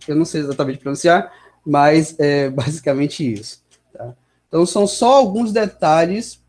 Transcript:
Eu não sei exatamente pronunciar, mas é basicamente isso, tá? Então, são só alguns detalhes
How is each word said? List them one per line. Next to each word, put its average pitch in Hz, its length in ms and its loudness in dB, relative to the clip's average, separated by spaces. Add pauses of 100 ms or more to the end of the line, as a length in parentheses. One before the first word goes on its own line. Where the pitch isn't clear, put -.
Eu 147 80 -4
não 160 100 2
sei 160 160 -6
exatamente 139 380 -6
pronunciar, 170 520 0 (320)
mas 151 540 2
é 143 320 0
basicamente 143 840 -4
isso, - 280 -14 (320)
tá? 120 220 -16 (320)
Então, 170 180 2
são 202 220 0
só 240 300 4
alguns 220 340 2
detalhes 185 960 0